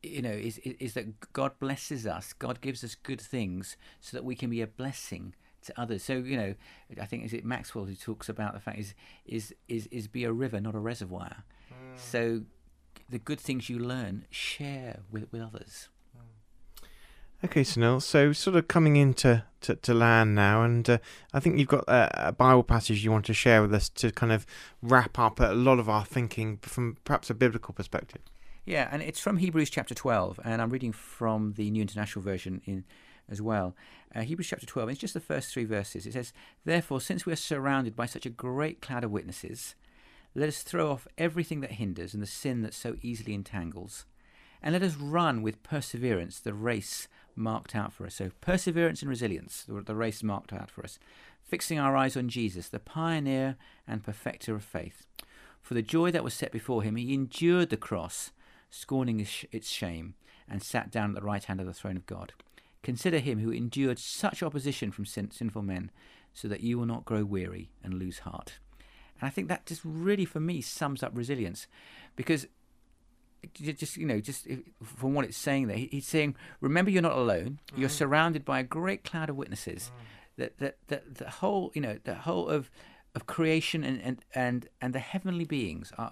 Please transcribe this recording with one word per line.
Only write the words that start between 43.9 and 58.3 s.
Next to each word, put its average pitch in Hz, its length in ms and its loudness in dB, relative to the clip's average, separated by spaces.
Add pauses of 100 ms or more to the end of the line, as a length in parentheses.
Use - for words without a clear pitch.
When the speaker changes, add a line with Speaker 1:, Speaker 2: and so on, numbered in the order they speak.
Speaker 1:
and 156 100 0
let 180 80 2
us 180 140 0
run 143 480 0
with 110 180 -4
perseverance 117 800 -2
the 104 160 -6
race 110 520 -4 (280)
marked 113 400 -4
out 104 180 -2
for 95 140 -12
us." - 80 -14
So 92 160 -6 (100)
perseverance 170 600 2
and 139 60 -4
resilience, 117 540 -4
the, 104 160 -8
the 107 160 -6
race 110 280 -2
marked 101 280 -4
out 98 200 -10
for - 120 -14
us. - 140 -12 (460)
"Fixing 175 340 -2
our 139 180 4
eyes 135 220 2
on 123 120 0
Jesus, 107 380 -2
the - 120 -8
pioneer 139 800 0 (300)
and 110 160 -6
perfecter - 520 -6
of 104 80 -6
faith. - 420 -10 (560)
For - 140 -6
the 117 80 2
joy 165 260 4
that 170 140 0
was 117 100 -4
set - 180 -6
before 113 300 -2
him, 107 140 0
he 120 180 -2
endured 165 560 4
the 107 80 0
cross, - 540 -6 (380)